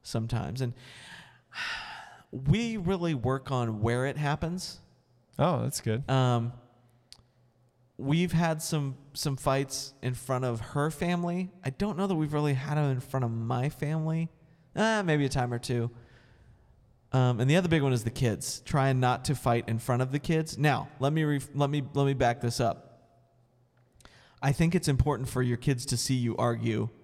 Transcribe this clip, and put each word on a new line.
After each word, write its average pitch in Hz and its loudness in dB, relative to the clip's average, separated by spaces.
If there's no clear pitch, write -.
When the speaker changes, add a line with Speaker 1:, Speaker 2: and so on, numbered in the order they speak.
Speaker 1:
sometimes. 113 -4
And 120 -4
<sighs> - -10
we 208 2
really 170 0
work 131 -2
on 117 -2
where 120 0
it 139 -4
happens. 156 -4
Speaker 2:
Oh, 143 2
that's 123 -4
good. 117 -2
Speaker 1:
Um, 123 2
we've 165 2
had 160 2
some, 139 -2
some 139 -2
fights - -2
in 123 -2
front 127 -2
of 117 -2
her 143 -2
family. 175 -2
I 175 -2
don't 202 -4
know 196 0
that 190 2
we've 151 0
really 147 2
had 147 -2
'em 147 2
in 127 0
front 131 -4
of 117 -2
my 120 -2
family. 160 -2
Ah, 220 2
maybe 151 4
a 131 0
time 123 0
or 120 -4
two. 120 -2
Um, 123 4
and 127 2
the 151 6
other 180 4
big 160 4
one 135 2
is 113 0
the 113 -2
kids, - -2
trying 135 2
not 127 2
to 147 0
fight 120 0
in 113 0
front 120 0
of 131 -2
the 143 -2
kids. 160 -2
Now, 139 2
let 139 2
me 160 2
ref-, 147 0
let 143 2
me, 147 0
let 139 4
me 139 2
back 120 2
this 117 -2
up. 117 0
I 143 2
think 170 2
it's 165 2
important 131 2
for 127 -2
your 123 2
kids 127 0
to 123 0
see - 0
you 120 0
argue 113 0